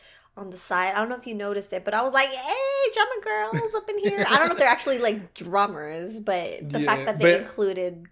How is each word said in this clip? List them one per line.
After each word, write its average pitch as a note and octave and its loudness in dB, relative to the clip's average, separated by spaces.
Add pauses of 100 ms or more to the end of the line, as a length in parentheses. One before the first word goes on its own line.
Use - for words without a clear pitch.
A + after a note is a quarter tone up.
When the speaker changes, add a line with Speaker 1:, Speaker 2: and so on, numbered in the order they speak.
(360)
Speaker 1:
on G3 -12
the F#3 -14
side? F#3 0
I G3+ 2
don't A3+ 0
know B3 -6
if B3 -16
you A#3 -8
noticed G3+ -4
it, F#3 -6
but G#3 -2
I A3 2
was C4 0
like, C4+ 4
"Hey, B4 -2
drummer A4 0
girls A4 -2
up A4 -4
in G#4 -4
here." G4 0
I C4 6
don't D#4+ 6
know F4 0
if - -4
they're C4 6
actually, C4 2
like, G#3+ -2
drummers, F3+ -2
but F3 -4
the D3 -2
fact C#3+ 2
Speaker 2:
Yeah, C3+ -6
Speaker 1:
that G#3 -2
they E3+ 8
Speaker 2:
but F3 4
Speaker 1:
included F3+ -2